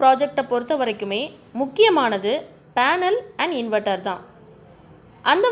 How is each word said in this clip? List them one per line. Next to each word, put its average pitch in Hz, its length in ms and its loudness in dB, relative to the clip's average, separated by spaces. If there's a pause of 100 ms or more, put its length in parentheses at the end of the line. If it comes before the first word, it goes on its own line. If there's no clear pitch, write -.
ப்ராஜெக்டை 262 520 2
பொறுத்த 240 280 -2
வரைக்குமே 214 400 -4 (400)
முக்கியமானது 269 720 2 (460)
panel 359 360 2 (280)
and 339 180 -2
inverter 208 380 -2 (100)
தான். 180 120 -8 (1120)
அந்த 392 180 4